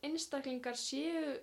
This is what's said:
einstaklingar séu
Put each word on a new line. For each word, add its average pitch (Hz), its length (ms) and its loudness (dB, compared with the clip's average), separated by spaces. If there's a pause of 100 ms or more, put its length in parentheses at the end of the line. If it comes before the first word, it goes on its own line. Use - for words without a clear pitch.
einstaklingar 269 720 0
séu 302 680 0